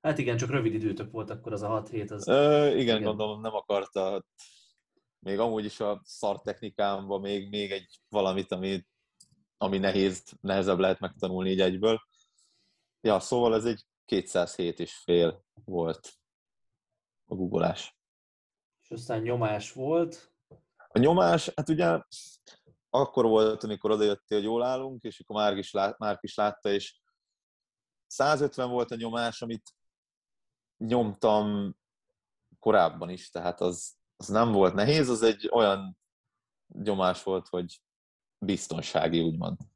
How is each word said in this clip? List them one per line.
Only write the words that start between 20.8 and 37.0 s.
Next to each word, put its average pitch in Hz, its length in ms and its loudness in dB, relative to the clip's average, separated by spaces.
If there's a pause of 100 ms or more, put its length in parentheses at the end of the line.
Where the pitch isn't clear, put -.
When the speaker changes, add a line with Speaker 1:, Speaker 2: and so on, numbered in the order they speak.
Speaker 2:
A - 120 0
nyomás, 170 560 4
hát 156 140 -4
ugye 165 300 2 (880)
akkor 127 360 2
volt, 110 380 4
amikor 107 280 -2
odajöttél, 104 460 2
hogy 104 100 0
jól 117 160 0
állunk, 131 400 -4
és 110 160 -12
akkor - 160 -14
Márk 104 220 2
is 98 140 -8
lát-, 101 260 0
Márk 104 260 -4
is 104 120 -12
látta, 104 340 0
és - 300 -2 (1080)
százötven 135 600 0
volt 120 220 -2
a 120 40 -6
nyomás, 117 460 -4
amit 117 340 -10 (1000)
nyomtam 107 1000 0 (840)
korábban 85 500 2
is, 90 200 -12
tehát 87 320 -6
az, 90 340 -4 (200)
az - 120 -14
nem 113 240 2
volt 95 220 6
nehéz, 127 360 2
az 113 120 0
egy 110 300 2
olyan 98 460 2 (720)
nyomás 95 560 0